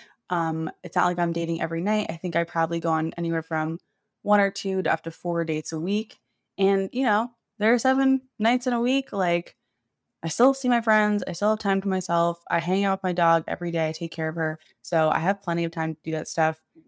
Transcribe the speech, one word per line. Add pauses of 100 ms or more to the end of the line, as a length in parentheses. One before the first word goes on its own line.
(300)
Um, (140)
it's
not
like
I'm
dating
every
night.
I
think
I
probably
go
on
anywhere
from (440)
one
or
two
to
up
to
four
dates
a
week. (380)
And,
you
know, (280)
there
are
seven (160)
nights
in
a
week.
Like, (680)
I
still
see
my
friends.
I
still
have
time
to
myself.
I
hang
out
with
my
dog
every
day.
I
take
care
of
her. (200)
So
I
have
plenty
of
time
to
do
that
stuff. (260)